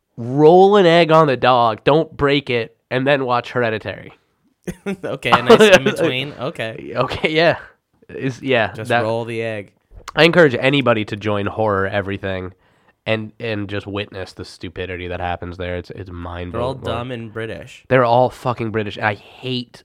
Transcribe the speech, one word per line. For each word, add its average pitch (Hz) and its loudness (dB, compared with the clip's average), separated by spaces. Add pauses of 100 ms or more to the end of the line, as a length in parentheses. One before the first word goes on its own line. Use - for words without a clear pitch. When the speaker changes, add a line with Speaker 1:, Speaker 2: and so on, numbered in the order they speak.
(180)
Speaker 1:
"Roll 151 6
an 190 6
egg 165 4
on 160 6
the 127 0
dog, 117 2
don't 151 2
break 139 0
it, 117 -4 (140)
and 131 -2
then 139 2
watch 120 -2
Hereditary." 110 -6
Speaker 2:
<laughs> - -20 (800)
Okay, 127 -6
a 120 4
nice 208 8
in 135 -4
Speaker 1:
<laughs> - 0
Speaker 2:
between. 139 -2
Okay. 113 -10
Speaker 1:
Okay, 131 -4
yeah. 156 2 (520)
Is, 127 -8
yeah, 117 0
Speaker 2:
Just 110 -10
Speaker 1:
that 120 2
Speaker 2:
roll 113 -4
the 113 -8
egg. 107 -10 (420)
Speaker 1:
I 147 4
encourage 165 4
anybody 120 0
to 110 -8
join 101 -4
Horror 101 -2
Everything 95 -6 (520)
and, 110 -4
and 107 -6
just 101 -8
witness 101 -10
the 92 -16
stupidity 90 -12
that 87 -8
happens 87 -8
there. 90 -8
It's, 87 -12
it's 95 -16
mind-blowing. 87 -12
Speaker 2:
They're 117 -8
all 123 -8
dumb 123 -10
and 113 -12
British. 110 -14
Speaker 1:
They're 131 4
all 120 4
fucking 117 -6
British. 104 -4
I 107 -2
hate - -10